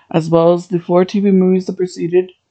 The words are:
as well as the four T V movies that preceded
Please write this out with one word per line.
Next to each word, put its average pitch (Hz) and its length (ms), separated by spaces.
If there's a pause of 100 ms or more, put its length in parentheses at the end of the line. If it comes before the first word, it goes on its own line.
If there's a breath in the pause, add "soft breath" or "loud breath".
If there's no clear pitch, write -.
(100)
as 165 200
well 165 240
as 175 140
the 175 120
four 180 240
T 196 160
V 202 100
movies 185 360
that 185 100
preceded 180 560 (180)